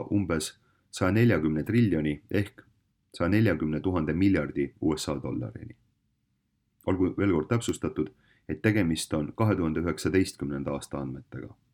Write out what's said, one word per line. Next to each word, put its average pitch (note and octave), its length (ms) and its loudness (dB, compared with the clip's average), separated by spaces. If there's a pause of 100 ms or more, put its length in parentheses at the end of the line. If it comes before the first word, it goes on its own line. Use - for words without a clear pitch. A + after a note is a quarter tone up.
umbes E2+ 440 0 (360)
saja F#2 220 0
neljakümne D#2+ 520 2
triljoni E2 580 2 (100)
ehk - 320 -4 (500)
saja E2+ 160 -2
neljakümne D#2+ 500 2
tuhande D#2+ 340 0
miljardi D2 580 2 (100)
U D2+ 160 2
S - 120 -6
A C#2+ 120 -2
dollarini. A#1+ 540 -8 (1080)
Olgu F#2 320 0
veel G2 140 4
kord D#2 200 2
täpsustatud, E2 580 -2 (400)
et D#2 120 -6
tegemist G2 520 0
on D2+ 220 -2
kahe G#2+ 200 2
tuhande D#2+ 240 0
üheksateistkümnenda D#2 920 -2
aasta C#2+ 280 -8
andmetega. C2+ 480 -10 (260)